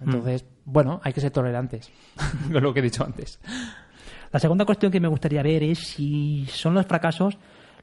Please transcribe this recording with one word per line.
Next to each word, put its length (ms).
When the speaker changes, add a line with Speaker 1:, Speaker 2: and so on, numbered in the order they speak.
Speaker 1:
Mm. 40
Speaker 2:
Entonces, 400
bueno, 380
hay 100
que 80
ser 120
tolerantes 580
<laughs> 360
con 100
lo 100
que 60
he 60
dicho 200
antes. 360
Speaker 1:
La 80
segunda 260
cuestión 260
que 80
me 80
gustaría 340
ver 200
es 160
si 720
son 240
los 120
fracasos 520